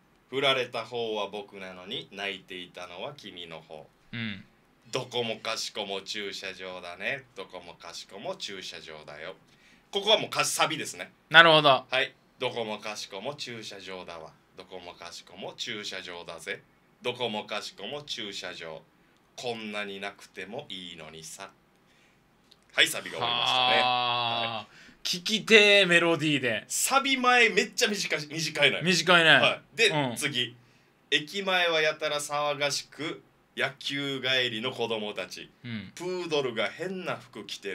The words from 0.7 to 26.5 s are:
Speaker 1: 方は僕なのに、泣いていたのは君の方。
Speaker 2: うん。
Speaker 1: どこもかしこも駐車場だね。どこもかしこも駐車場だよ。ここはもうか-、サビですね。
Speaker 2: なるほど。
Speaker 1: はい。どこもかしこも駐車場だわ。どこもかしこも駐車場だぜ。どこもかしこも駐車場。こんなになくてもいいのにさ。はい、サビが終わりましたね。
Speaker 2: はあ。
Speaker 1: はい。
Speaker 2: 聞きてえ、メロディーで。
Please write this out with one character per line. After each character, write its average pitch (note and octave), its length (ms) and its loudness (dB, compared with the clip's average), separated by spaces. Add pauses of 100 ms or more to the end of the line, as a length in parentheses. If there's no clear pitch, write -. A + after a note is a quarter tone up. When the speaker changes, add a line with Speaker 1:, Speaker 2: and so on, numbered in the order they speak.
Speaker 1:
方 A#2 280 -4
は G2+ 140 -2
僕 G2+ 300 -12
な F#2 160 -12
の F2+ 120 -16
に、 D#3+ 240 -10
泣 G2 260 -6
い - 20 -14
て F#2 200 -14
い F2+ 120 -14
た F2+ 160 -14
の F2 160 -14
は C#3+ 120 -8
君 F2+ 320 -16
の D#2+ 140 -14
方。 D#2+ 260 -18 (260)
Speaker 2:
う A#2+ 40 -10
ん。 G#2+ 280 -8 (460)
Speaker 1:
ど C3 120 -4
こ A#2+ 220 -4
も A2 120 -4
か A2 220 -6
し - 160 -8
こ G#2+ 100 -6
も G2 160 -6
駐 G2 320 -8
車 F#2+ 220 -10
場 F#2 260 -12
だ F2 160 -14
ね。 B2 280 -8 (120)
ど F#2+ 80 -12
こ F2+ 160 -16
も F2 140 -18
か E2+ 180 -18
し - 140 -14
こ F#2+ 120 -18
も E3+ 180 -8
駐 G2 260 -10
車 E2+ 180 -12
場 D#2 240 -16
だ D2 160 -16
よ。 F2 140 -12 (560)
こ G3 100 -4
こ G3+ 100 2
は G3+ 80 6
も A#2+ 100 -6
う - 20 -20
か-、 D3 160 0
サ D#3 200 2
ビ D#3 120 -4
で G#2+ 80 -8
す - 100 -10
ね。 F2+ 160 -12 (160)
Speaker 2:
な D#3+ 140 12
る E3 80 10
ほ D#3 100 10
ど。 C3+ 300 6
Speaker 1:
は C3 100 2
い。 - 140 -4 (240)
ど B2 120 -2
こ A#2 140 -4
も G#2+ 140 -4
か G#2+ 180 -8
し - 140 -10
こ G2 100 -10
も C3+ 140 -8
駐 A#2 280 -10
車 G2+ 160 -14
場 F#2 280 -10
だ E2+ 140 -12
わ。 D#2 100 -16 (260)
ど F2+ 80 -16
こ F#2 140 -14
も F2 160 -14
か E2+ 180 -16
し - 100 -14
こ F2 140 -20
も D3+ 220 -12
駐 G#2+ 260 -6
車 F#2+ 160 -8
場 F2 240 -12
だ E2+ 160 -12
ぜ。 F#2+ 220 -8 (400)
ど B2 100 -2
こ B2 160 -4
も G#2+ 160 -4
か G#2 160 -6
し - 160 -10
こ F#2+ 100 -12
も C#3+ 180 -10
駐 G#2 280 -8
車 F#2 220 -10
場。 E2 260 -12 (560)
こ A#2+ 180 -6
ん A2 160 -8
な G#2 140 -6
に G2 160 -10
な G2+ 120 -6
く - 180 -20
て F#2+ 160 -12
も B2 240 -10
い F#2 240 -12
い - 20 -16
の D#2 140 -16
に D#2+ 120 -16
さ。 F#2+ 280 -14 (1200)
は C#3+ 60 4
い、 D#3+ 60 6
サ G#2+ 160 -4
ビ E2+ 80 -12
が E2+ 80 -8
終 - 20 -6
わ A#2 80 -2
り A#2+ 60 0
ま A#2+ 120 2
し B2+ 60 4
た - 20 4
ね。 B2+ 280 4
Speaker 2:
は - 20 4
あ。 A#2+ 760 0
Speaker 1:
は - 20 -8
い。 - 40 -20 (380)
Speaker 2:
聞 F3+ 180 -4
き G3+ 220 -2
て G#3 360 10
え、 G3 40 8
メ E3+ 160 6
ロ E3 160 4
デ D3 80 -2
ィ D3+ 120 4
ー B2+ 40 0
で。 A2+ 280 0